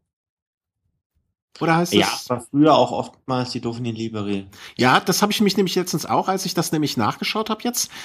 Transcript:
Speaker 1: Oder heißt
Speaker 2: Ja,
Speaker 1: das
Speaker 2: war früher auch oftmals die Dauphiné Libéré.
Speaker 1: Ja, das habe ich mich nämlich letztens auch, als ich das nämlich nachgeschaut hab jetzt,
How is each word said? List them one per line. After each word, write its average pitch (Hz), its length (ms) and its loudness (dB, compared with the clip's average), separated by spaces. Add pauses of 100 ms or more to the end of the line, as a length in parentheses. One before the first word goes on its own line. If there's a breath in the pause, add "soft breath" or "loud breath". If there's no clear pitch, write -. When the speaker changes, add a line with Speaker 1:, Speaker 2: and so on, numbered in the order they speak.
(1600)
Speaker 1:
Oder 165 180 2
heißt 175 160 0
Speaker 2:
Ja, 101 160 4
Speaker 1:
das - 200 -8
Speaker 2:
war 123 200 -2
früher 147 260 6
auch 123 160 4
oftmals 127 600 -4
die 120 100 -6
Dauphiné 117 320 -6
Libéré. 104 540 -6 (300 loud breath)
Speaker 1:
Ja, 127 220 4
das 190 220 0
habe 208 100 2
ich - 100 -2
mich 196 160 4
nämlich 190 180 0
letztens 180 320 -2
auch, 147 200 0
als 190 180 -2
ich 180 100 -6
das 165 160 0
nämlich 151 260 -2
nachgeschaut 170 540 -2
hab 220 120 -6
jetzt, - 280 -4 (140 loud breath)